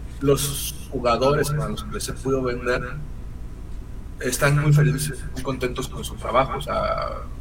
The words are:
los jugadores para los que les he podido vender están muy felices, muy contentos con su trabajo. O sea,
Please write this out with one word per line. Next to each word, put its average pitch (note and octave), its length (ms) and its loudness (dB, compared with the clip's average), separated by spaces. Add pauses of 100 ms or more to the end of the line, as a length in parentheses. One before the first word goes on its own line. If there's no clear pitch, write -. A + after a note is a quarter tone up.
(220)
los - 680 2
jugadores C3 600 2
para A2 180 0
los G#2+ 140 -4
que G#2+ 100 -8
les - 160 -4
he - 40 -6
podido C3+ 280 0
vender B2 400 0 (1400)
están C#3+ 400 2
muy D3 140 6
felices, - 500 4 (100)
muy - 100 -4
contentos B2+ 440 -2
con - 160 -8
su - 120 -8
trabajo. B2+ 420 2
O D3 40 -6
sea, - 580 -2 (220)